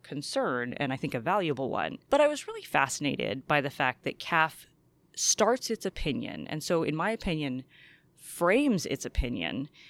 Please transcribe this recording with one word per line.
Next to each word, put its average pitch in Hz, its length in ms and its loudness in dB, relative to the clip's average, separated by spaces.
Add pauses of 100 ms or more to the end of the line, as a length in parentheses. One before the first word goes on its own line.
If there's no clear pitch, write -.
concern 139 680 -2
and 131 200 -2
I 131 40 -4
think - 180 -2
a 123 40 0
valuable 147 520 0
one. - 260 -2 (140)
But 285 100 6
I 294 60 8
was 294 200 -2
really 440 140 -8
fascinated - 880 0
by 147 120 4
the 139 120 0
fact 127 320 -2
that - 160 -6
caf - 480 0 (480)
starts - 560 2
its 220 120 -6
opinion, - 640 -4
and 151 160 -6
so 165 220 2
in 151 120 0
my 175 140 0
opinion, 151 540 -4 (520)
frames 208 680 2
its - 200 -4
opinion 120 640 -2 (220)